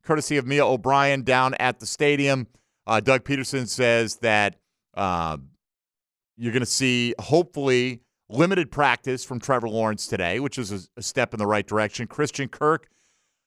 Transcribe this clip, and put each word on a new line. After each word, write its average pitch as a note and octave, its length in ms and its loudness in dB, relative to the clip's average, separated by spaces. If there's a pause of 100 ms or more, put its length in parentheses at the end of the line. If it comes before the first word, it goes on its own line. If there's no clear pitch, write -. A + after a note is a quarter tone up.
courtesy D3+ 340 0
of B2+ 100 0
Mia C#3+ 200 4
O'Brien C3+ 560 2
down B2+ 320 2
at B2 260 -2
the G#2+ 60 -12
stadium, C#3 600 0 (400)
uh, G#2+ 140 2
Doug B2+ 240 2
Peterson C3 420 -4
says A#2 500 2
that, G#2 400 2 (360)
uh, E2+ 460 -2 (1000)
you're A#2 160 -6
gonna B2 140 0
see, B2 520 0
hopefully, B2+ 800 0 (280)
limited E3+ 420 0
practice C3 540 0
from B2 160 -8
Trevor A#2+ 300 0
Lawrence A2 360 -2
today, F#2 340 -2
which C#3 180 -6
is G#2 140 -6
a, G2 80 -6 (180)
a A2+ 40 -14
step - 300 -2
in A2+ 60 -8
the G#2 80 -2
right G#2 200 0
direction. G#2+ 400 -4
Christian C#3+ 420 -4
Kirk, D#3 400 -2 (580)